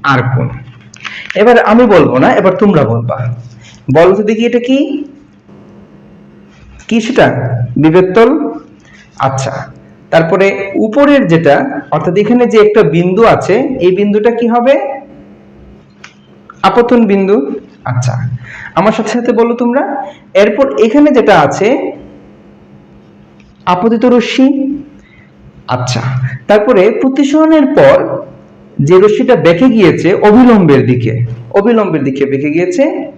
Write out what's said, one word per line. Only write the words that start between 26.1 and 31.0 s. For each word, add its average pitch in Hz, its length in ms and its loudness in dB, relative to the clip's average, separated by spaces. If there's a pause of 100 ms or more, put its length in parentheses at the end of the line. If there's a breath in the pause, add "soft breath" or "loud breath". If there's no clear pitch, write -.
তারপরে 208 340 2 (180)
প্রতিসরণের 294 680 2 (120)
পর 139 180 6 (920)
যে 180 120 4
রশ্মিটা 247 360 2
বেঁকে 170 400 2
গিয়েছে 170 320 2 (200)
অবিলম্বের 208 640 4
দিকে, 117 220 -2 (460)